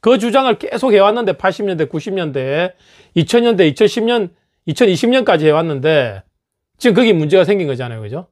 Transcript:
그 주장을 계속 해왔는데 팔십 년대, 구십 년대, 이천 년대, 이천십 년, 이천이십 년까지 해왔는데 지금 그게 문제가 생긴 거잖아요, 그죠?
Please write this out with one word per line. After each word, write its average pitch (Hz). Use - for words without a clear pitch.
그 240
주장을 240
계속 247
해왔는데 208
팔십 190
년대, 165
구십 170
년대, 151
이천 233
년대, 196
이천십 208
년, 226
이천이십 190
년까지 196
해왔는데 147
지금 226
그게 220
문제가 165
생긴 180
거잖아요, 120
그죠? 131